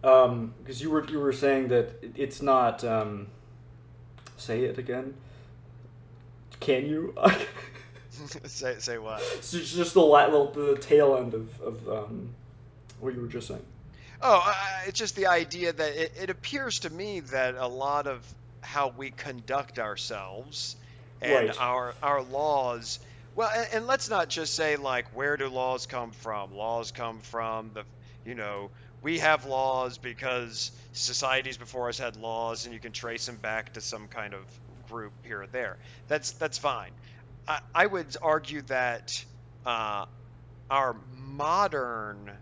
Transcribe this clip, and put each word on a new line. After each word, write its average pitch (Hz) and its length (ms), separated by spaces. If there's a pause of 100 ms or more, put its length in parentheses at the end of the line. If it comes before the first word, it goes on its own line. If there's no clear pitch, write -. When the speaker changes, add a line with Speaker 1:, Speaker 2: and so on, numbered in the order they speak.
Speaker 1:
Um, 120 500 (120)
'cause 127 160
you 156 80
were, 151 200
you 151 100
were 139 140
saying 135 360
that 120 220 (100)
it, - 140
it's 139 260
not, 131 420
um, 107 440 (1080)
say 117 280
it - 120
again. 131 380 (1400)
Can 135 260
you? 156 340
<laughs> - 60 (960)
Speaker 2:
<laughs> 147 260
Say, 127 340
say 120 180
what? 110 240 (140)
Speaker 1:
It's - 160
just, 165 220
just 175 200
the 185 80
la-, 151 280
the, 143 440
the 131 60
tail 143 360
end 120 180
of, 113 280
of, 113 280
um, 110 400 (680)
what 127 140
you 123 80
were 117 60
just 120 200
saying. - 160 (580)
Speaker 2:
Oh, 214 220
I, 196 60
I, 190 380
it's 190 120
just 214 160
the 190 120
idea 170 440
that 151 240
it, 160 160 (120)
it 190 60
appears 262 500
to 175 100
me 190 320
that 127 340
a 127 120
lot 139 400
of 127 140 (380)
how 143 300
we 127 220
conduct 127 680
ourselves 107 960 (460)
and 127 260
Speaker 1:
Right. - 140
Speaker 2:
our, 123 320 (100)
our 143 180
laws, 131 800 (360)
well, 220 200
and, 233 160
and 226 160
let's 269 220
not 185 180
just 156 260
say, 156 220
like, 127 400
where 143 220
do 135 100
laws 127 380
come 120 260
from? 104 420
Laws 113 380
come 113 300
from 110 520
the, 104 120 (400)
you 123 100
know, 104 340 (320)
we 160 180
have 151 260
laws 131 520
because 120 720 (200)
societies 131 640
before 123 320
us 117 120
had 117 180
laws, 113 480
and 120 80
you 110 80
can 117 100
trace 117 340
them 120 120
back 113 380
to 110 60
some 107 280
kind 104 240
of 98 80 (480)
group 110 240 (100)
here 104 200
or 98 40
there. 120 300 (320)
That's, 151 220
that's - 260
fine. 117 340 (560)
I, 156 120 (140)
I 175 120
would 170 360
argue 151 420
that, 123 600 (420)
uh, 110 400 (640)
our 131 260 (220)
modern 135 1120 (120)